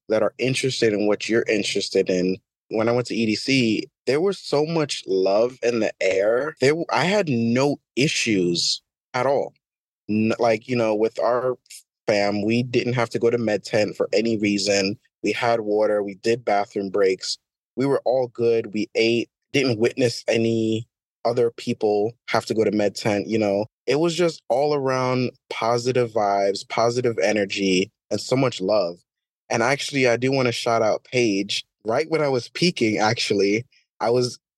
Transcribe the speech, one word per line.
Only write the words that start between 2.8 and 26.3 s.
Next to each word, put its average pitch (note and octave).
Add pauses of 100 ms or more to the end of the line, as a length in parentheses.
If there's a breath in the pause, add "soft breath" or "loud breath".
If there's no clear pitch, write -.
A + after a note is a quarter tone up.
I A#2
went A#2+
to F#2+
E A2+
D G#2+
C, A#2 (220)
there C3+
was F#3+
so D3
much D#3+
love G2
in A#2+
the G2+
air. G#2+
There, C#3 (180)
I B2+
had F#3+
no B2 (200)
issues F#2+ (300)
at B2
all. C3+ (540)
N-, A2
like, A2+
you B2+
know, A2
with G#2+
our A#2+ (500)
fam, G#2
we A2+
didn't A#2+
have A#2
to -
go A#2
to A#2+
med G#2+
tent G#2
for -
any A2+
reason. G2+ (240)
We G#2
had A#2
water. G#2
We G2
did A#2
bathroom G2+
breaks. F#2+ (380)
We B2+
were C#3
all B2+
good. A2+
We G#2+
ate, A2+ (220)
didn't C3
witness A#2+
any A2+ (380)
other A#2
people G#2+ (160)
have A2+
to A#2
go A2
to G#2
med G2+
tent, G#2
you A2
know. G#2 (220)
It C3
was E3
just E3
all D3
around C3 (200)
positive A#2+
vibes, G2+